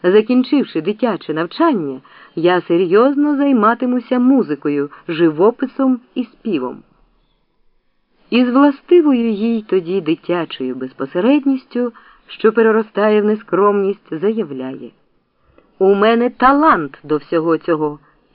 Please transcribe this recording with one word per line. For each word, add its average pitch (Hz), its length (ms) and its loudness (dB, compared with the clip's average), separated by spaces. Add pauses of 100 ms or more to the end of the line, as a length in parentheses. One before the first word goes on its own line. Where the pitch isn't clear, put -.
Закінчивши 220 760 0
дитяче 202 520 -4
навчання, 165 680 -2 (340)
я 170 260 0
серйозно 254 760 0
займатимуся 247 840 0
музикою, 147 720 0 (180)
живописом 208 920 0 (160)
і 254 80 -4
співом. 135 600 -8 (1500)
І 247 160 2
з 247 40 -2
властивою 277 800 2
їй 220 300 -2
тоді 185 400 -2
дитячою 156 760 -6
безпосередністю, 240 1160 -2 (340)
що - 240 0
переростає 214 680 0
в 202 40 -2
нескромність, 202 960 -2
заявляє: 139 680 -6 (920)
«У 196 140 4
мене 233 360 2
талант 254 720 0
до 151 140 -2
всього 160 400 -2
цього, 151 420 -4 (340)